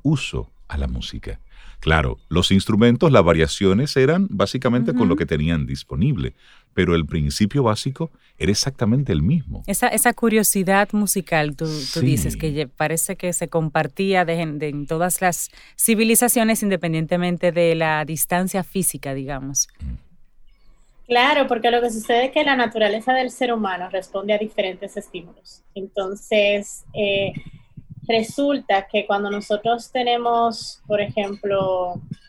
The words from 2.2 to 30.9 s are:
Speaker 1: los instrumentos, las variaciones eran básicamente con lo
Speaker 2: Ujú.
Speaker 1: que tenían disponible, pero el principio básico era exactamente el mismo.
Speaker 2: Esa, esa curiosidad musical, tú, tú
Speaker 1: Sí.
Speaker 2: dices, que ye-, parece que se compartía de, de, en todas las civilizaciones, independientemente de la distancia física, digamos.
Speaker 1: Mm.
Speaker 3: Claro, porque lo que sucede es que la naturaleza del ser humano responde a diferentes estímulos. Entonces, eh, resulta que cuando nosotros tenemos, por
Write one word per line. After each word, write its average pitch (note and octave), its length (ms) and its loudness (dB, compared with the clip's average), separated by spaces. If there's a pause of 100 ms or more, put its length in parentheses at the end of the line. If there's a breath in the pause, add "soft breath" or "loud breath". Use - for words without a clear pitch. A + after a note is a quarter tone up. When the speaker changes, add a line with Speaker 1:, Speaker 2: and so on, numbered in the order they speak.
Speaker 1:
los E2+ 220 2
instrumentos, A#2+ 600 4
las A2 120 10
variaciones F#2 720 2
eran D#3+ 320 4
básicamente A#2+ 640 0
con A#3+ 140 2
lo E2 80 2
Speaker 2:
Ujú. D2 40 0
Speaker 1:
que E2+ 60 -2
tenían D#2 400 0
disponible, C2+ 720 -2 (400 soft breath)
pero F2 180 4
el E2 140 2
principio D#2+ 560 0
básico C3+ 480 -2 (260 soft breath)
era - 140 0
exactamente B2+ 600 0
el D2+ 100 2
mismo. C#3 420 -2
Speaker 2:
Esa, G3+ 220 0
esa A3+ 260 2
curiosidad G3+ 800 2
musical, E3+ 640 0
tú, D#3+ 100 -6
tú D#3 360 -4
Speaker 1:
Sí. B2 40 2
Speaker 2:
dices, C3+ 320 0
que D#3 160 -4
ye-, C#3+ 140 -4
parece D#3+ 480 -2
que F3+ 180 -4
se E3+ 140 -4
compartía E3 800 0
de, E3 200 0
de, D3+ 240 -4
en C#3+ 160 -6
todas E3+ 360 -2
las - 280 0 (260 loud breath)
civilizaciones, A3+ 840 2
independientemente F3 920 0
de E3+ 220 4
la D#3 320 0
distancia F3+ 580 -2
física, C#3+ 520 -4
digamos. C3+ 520 -4 (120)
Speaker 1:
Mm. - 320 -12 (960)
Speaker 3:
Claro, C4 400 4
porque A#3 240 0
lo A#3+ 100 2
que A#3+ 80 0
sucede A#3 380 0
es C4 40 -14
que D4+ 140 2
la C#4 100 2
naturaleza A3+ 580 0
del B3+ 180 0
ser B3 200 -2
humano F#3 380 -4
responde F#3+ 440 -4
a G#3 40 4
diferentes G3 580 -6
estímulos. - 640 -16 (140)
Entonces, G3+ 1200 -2
eh, G3 400 -2 (760 loud breath)
resulta A3+ 800 0
que G#3 160 -2
cuando G3+ 240 -2
nosotros G#3 600 -2
tenemos, A#3+ 960 -2
por G#3 140 0